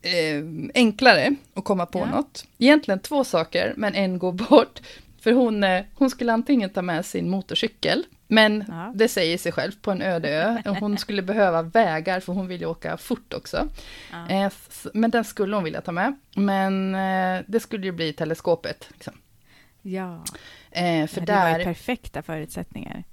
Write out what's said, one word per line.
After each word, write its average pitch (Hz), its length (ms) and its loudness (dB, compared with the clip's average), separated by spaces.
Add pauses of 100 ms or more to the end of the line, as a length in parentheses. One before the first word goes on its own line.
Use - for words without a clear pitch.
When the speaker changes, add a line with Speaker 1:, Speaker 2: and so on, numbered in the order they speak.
Speaker 1:
eh, 156 420 -2 (320)
enklare 226 600 6 (180)
att 190 100 -10
komma 185 220 0
på 180 140 -4
Speaker 2:
Ja. 175 60 -2
Speaker 1:
något. - 420 -4 (100)
Egentligen 254 420 6
två 277 240 -2
saker, 175 540 0
men 208 180 -2
en 185 240 0
går 180 120 0
bort. 226 480 4 (420)
För 220 100 2
hon, 233 320 4
eh, 185 200 2 (100)
hon 262 160 2
skulle 240 240 0
antingen 233 360 2
ta 196 120 -4
med 175 240 -2
sin 175 240 -4
motorcykel, 190 760 -2 (220)
men 214 400 4
Speaker 2:
Ja. 180 280 -10
Speaker 1:
det 220 120 4
säger 165 300 0
sig - 140 -2
själv 165 200 -4 (100)
på 208 100 -4
en 185 100 -2
öde 170 280 -2
ö. 185 360 0
Och 202 100 -2
hon 208 220 -2
skulle 202 240 -4
behöva 185 400 2
vägar, 175 580 0
för 180 140 -8
hon 185 140 -4
vill 175 140 -8
ju 165 60 -6
åka 165 300 -6
fort - 360 -8
också. - 340 -4 (440)
Speaker 2:
Ja. 170 180 -14
Speaker 1:
Eh, 196 160 2
s-, - 480 -10
men 226 180 2
den 233 120 2
skulle 208 320 -2
hon 196 80 0
vilja 156 180 -4
ta 185 100 -8
med. 202 240 0 (200)
Men, 190 600 0
eh, 190 520 0
det 220 120 0
skulle 208 260 -8
ju 185 60 -4
bli 165 220 -4
teleskopet, - 800 -2
liksom. - 200 -16 (680)
Speaker 2:
Ja. 185 420 -10 (480)
Speaker 1:
Eh, 170 360 2
för 190 140 -6
Speaker 2:
Det 190 120 0
hade 185 160 6
ju 165 40 4
varit 170 120 -2
Speaker 1:
där 175 80 -2
Speaker 2:
perfekta - 480 -8
förutsättningar. 160 920 -10